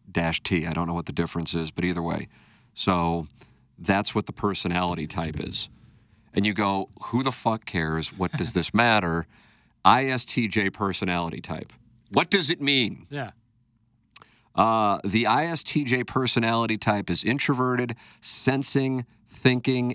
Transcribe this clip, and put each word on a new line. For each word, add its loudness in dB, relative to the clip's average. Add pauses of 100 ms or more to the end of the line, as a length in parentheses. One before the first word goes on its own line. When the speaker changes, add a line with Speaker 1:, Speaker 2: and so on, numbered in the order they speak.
Speaker 1:
dash -2
T. 0
I -4
don't -2
know -4
what -4
the -8
difference -4
is, -4
but -4
either -2
way. -6 (440)
So 0 (540)
that's 2
what -2
the -10
personality -2
type -6
is. -6 (640)
And 2
you 2
go, 0 (160)
"Who -2
the 0
fuck -2
cares? -2
What -4
does -2
this 0
matter?" 2 (280)
<laughs> -16
I 8
S -2
T -2
J 0
personality -2
type. -10 (380)
What 2
does 4
it -2
mean? 0
Speaker 2:
Yeah. -6 (1200)
Speaker 1:
Uh, 2
the 0
I 4
S -4
T -2
J 0
personality 0
type -2
is -2
introverted, 0 (260)
sensing, 0 (220)
thinking, 2